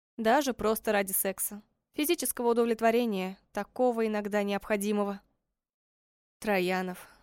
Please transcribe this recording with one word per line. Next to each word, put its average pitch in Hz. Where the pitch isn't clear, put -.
Даже 240
просто 214
ради 202
секса. -
Физического 294
удовлетворения, 226
такого 226
иногда 208
необходимого. 202
Троянов. 185